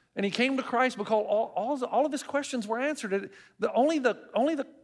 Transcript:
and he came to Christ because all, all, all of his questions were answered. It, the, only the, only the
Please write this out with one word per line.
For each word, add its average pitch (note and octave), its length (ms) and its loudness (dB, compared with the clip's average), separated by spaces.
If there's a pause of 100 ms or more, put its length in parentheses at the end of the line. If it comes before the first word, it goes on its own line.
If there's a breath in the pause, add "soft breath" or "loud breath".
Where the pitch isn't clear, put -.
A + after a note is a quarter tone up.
(160 soft breath)
and G3+ 80 -2
he G3+ 60 0
came C4 260 0
to C4 60 -2
Christ B3 340 0
because G3+ 140 -4
all, G#3+ 460 0
all, B3 300 -2
all B3+ 200 2
of C#4 60 -2
his D4 100 -4
questions C4 460 -4
were A3+ 100 -2
answered. C4+ 340 -4
It, G3 200 -2 (260 loud breath)
the, F#3+ 140 -2
only D4 260 4
the, B3 180 2 (160)
only C#4+ 220 2
the C#4 140 -4 (160)